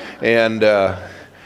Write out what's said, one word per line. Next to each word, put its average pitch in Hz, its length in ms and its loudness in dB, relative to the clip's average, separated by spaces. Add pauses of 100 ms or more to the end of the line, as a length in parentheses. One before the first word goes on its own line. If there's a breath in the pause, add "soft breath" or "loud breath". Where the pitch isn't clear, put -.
(200 loud breath)
And, 113 420 2
uh, 98 380 2 (460 loud breath)